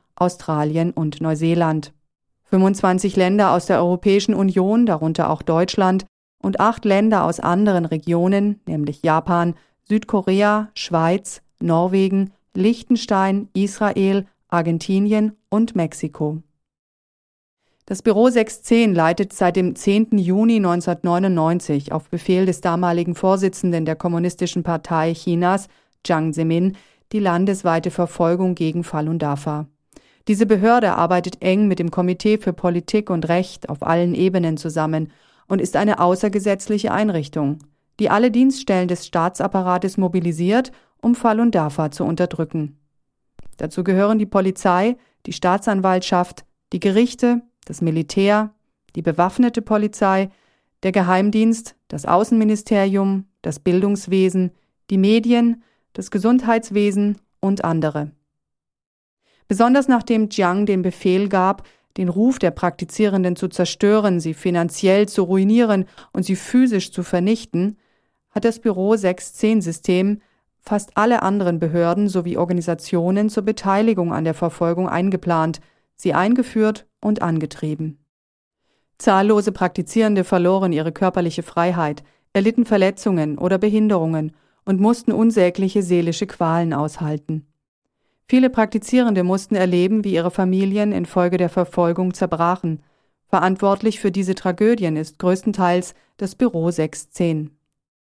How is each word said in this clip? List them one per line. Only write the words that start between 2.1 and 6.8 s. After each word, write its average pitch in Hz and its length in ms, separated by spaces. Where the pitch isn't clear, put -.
Fünfundzwanzig 190 720
Länder 190 380
aus 170 140
der 175 120
Europäischen 196 560
Union, 196 500
darunter 160 460
auch 156 120
Deutschland, 185 640
und 190 160
acht 214 260